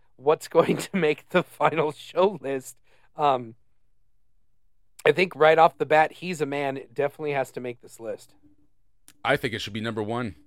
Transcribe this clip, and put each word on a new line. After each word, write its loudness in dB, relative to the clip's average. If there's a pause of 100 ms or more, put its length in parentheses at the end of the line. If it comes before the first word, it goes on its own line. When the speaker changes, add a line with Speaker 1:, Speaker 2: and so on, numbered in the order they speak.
(180)
Speaker 1:
what's 0
<laughs> -4
going 4
to -8
make -2
the 2
final -2
show -2
list. -8 (380)
Um, 0 (1500)
I 4
think 0
right 6
off 6
the -4
bat, 2
He's -8
a -4
Man -4 (120)
definitely -4
has -4
to -12
make -10
this -20
list. -12 (920)
Speaker 2:
I 2
think -6
it -6
should -10
be -6
number -4
one. -6 (120)